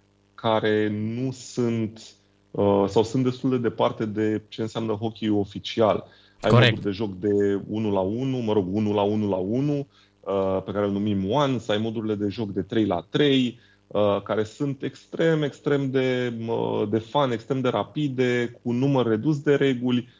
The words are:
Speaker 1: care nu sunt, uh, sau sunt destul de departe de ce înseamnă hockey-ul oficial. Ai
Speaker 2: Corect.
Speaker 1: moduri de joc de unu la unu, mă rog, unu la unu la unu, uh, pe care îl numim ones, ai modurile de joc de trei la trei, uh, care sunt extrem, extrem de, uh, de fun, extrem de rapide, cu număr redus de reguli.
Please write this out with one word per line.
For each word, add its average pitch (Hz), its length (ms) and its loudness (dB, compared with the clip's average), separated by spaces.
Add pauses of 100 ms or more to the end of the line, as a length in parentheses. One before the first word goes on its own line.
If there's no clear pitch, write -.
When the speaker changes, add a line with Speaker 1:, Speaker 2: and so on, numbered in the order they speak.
(340)
Speaker 1:
care 107 540 2
nu 113 420 -4
sunt, 117 840 -4 (360)
uh, 101 360 4
sau 98 160 2
sunt 131 220 0
destul 127 260 -2
de 127 80 0
departe 117 480 -2
de 107 420 -2
ce - 140 -8
înseamnă 110 300 -4
hockey-ul 107 460 -2
oficial. 98 680 0 (360)
Ai 101 100 2
Speaker 2:
Corect. 120 240 6
Speaker 1:
moduri 104 160 -4
de 95 120 -2
joc 101 160 -4
de 101 500 2
unu 107 240 -2
la 98 80 2
unu, 123 380 -2
mă 110 140 -2
rog, 104 220 2
unu 104 180 0
la 104 100 2
unu 104 260 0
la 95 80 0
unu, 139 500 -2 (340)
uh, 95 440 0
pe 107 80 -8
care 101 140 0
îl 101 60 0
numim 101 380 0
ones, 135 380 0
ai 104 100 2
modurile 110 360 -2
de 101 140 -2
joc 104 240 -6
de 95 100 -4
trei 110 240 0
la 87 240 -2
trei, 135 480 2 (280)
uh, 101 360 2
care 107 220 -2
sunt 139 380 -6
extrem, 160 600 0
extrem 139 480 0
de, 127 420 0 (140)
uh, 113 440 0
de 113 80 2
fun, 135 320 0
extrem 127 300 -4
de 127 80 0
rapide, 123 920 0
cu 120 100 -2
număr 127 340 2
redus 117 320 2
de 147 160 2
reguli. 127 540 0 (120)